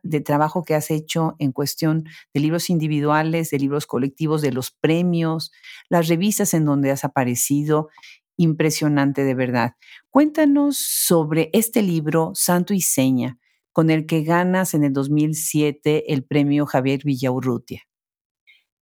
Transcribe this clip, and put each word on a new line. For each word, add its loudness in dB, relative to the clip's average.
de -2
trabajo 0
que -2
has -2
hecho -2
en -2
cuestión -2
de 0
libros 0
individuales, 0
de -2
libros -2
colectivos, -2
de 0
los -6
premios, -2
las 2
revistas 0
en 2
donde 2
has -2
aparecido. 0
Impresionante, 0
de 0
verdad. 0
Cuéntanos 2
sobre 0
este 0
libro, 0
Santo 0
y 0
Seña, 0
con 4
el 0
que 0
ganas 0
en 2
el 2
dos -2
mil 2
siete -2
el -2
premio 2
Javier 0
Villaurrutia. -4